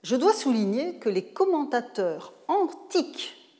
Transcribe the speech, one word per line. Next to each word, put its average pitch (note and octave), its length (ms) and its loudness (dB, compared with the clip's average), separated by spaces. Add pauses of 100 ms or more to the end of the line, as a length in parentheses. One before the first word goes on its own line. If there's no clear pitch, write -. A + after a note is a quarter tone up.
Je F3+ 120 0
dois D#4 180 4
souligner B3+ 640 0
que - 100 -2
les F#3 160 0
commentateurs A#3+ 1080 -2 (140)
antiques - 880 -2 (220)